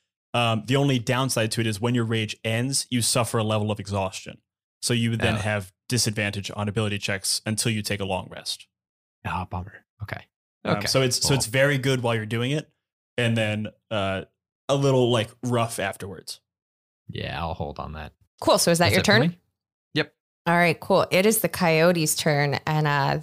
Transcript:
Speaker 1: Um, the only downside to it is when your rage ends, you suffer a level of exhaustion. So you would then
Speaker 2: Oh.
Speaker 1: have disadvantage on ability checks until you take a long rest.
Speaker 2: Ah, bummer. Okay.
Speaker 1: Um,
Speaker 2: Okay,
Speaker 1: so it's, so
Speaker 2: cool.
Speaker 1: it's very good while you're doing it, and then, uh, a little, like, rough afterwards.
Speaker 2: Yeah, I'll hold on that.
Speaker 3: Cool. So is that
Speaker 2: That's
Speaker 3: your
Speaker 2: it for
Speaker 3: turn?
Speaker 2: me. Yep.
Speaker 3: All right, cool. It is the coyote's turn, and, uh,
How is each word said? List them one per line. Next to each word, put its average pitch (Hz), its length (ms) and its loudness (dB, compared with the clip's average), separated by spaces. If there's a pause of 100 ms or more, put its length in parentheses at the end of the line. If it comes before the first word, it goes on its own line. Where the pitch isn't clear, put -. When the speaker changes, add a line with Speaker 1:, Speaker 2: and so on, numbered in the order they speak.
(340)
Speaker 1:
Um, 113 320 0
the 131 120 2
only 139 200 2
downside 123 540 0
to - 100 -2
it 113 60 0
is 101 120 -4
when 120 140 0
your 120 120 0
rage 110 380 -4
ends, 120 460 -2
you 123 140 0
suffer 120 340 0
a 110 60 0
level 107 260 0
of 104 100 -4
exhaustion. 98 600 -6 (420)
So 123 140 0
you 117 160 0
would 113 100 -2
then 113 140 2
Speaker 2:
Oh. 104 60 -4
Speaker 1:
have 104 300 -4 (180)
disadvantage 104 680 -2
on 104 120 -4
ability 104 300 -2
checks - 480 -4
until 110 260 -2
you 107 120 -2
take 101 160 -4
a 98 60 -4
long 95 260 -4
rest. - 340 -10 (600)
Speaker 2:
Ah, 90 220 -6
bummer. - 380 -12 (160)
Okay. - 240 -10 (400)
Speaker 1:
Um, 170 120 2
Speaker 2:
Okay, - 100 -2
Speaker 1:
so 135 140 4
it's, 127 200 2
so - 80 0
Speaker 2:
cool. 139 80 4
Speaker 1:
it's 120 80 0
very 135 320 4
good 127 240 0
while 117 140 2
you're 107 100 -4
doing 117 260 -2
it, 151 180 -4 (480)
and 117 200 2
then, 107 300 0 (240)
uh, 98 320 -2 (440)
a 139 80 2
little, 131 360 4
like, 113 180 2 (140)
rough 120 360 0
afterwards. 95 640 -8 (680)
Speaker 2:
Yeah, 67 320 -8
I'll 82 140 -4
hold 73 260 -8
on 73 140 -10
that. 76 180 -12 (300)
Speaker 3:
Cool. 269 160 4
So 185 140 2
is 165 80 2
that 175 60 4
Speaker 2:
That's 143 100 2
Speaker 3:
your 185 60 4
Speaker 2:
it - 40 -4
for 208 60 4
Speaker 3:
turn? 220 180 6
Speaker 2:
me. - 80 -6 (560)
Yep. 147 200 -2 (340)
Speaker 3:
All 170 100 4
right, 175 220 4
cool. 180 320 4
It 185 140 4
is 214 140 4
the 180 80 0
coyote's 165 680 2
turn, 143 500 2
and, 151 220 2
uh, 143 360 2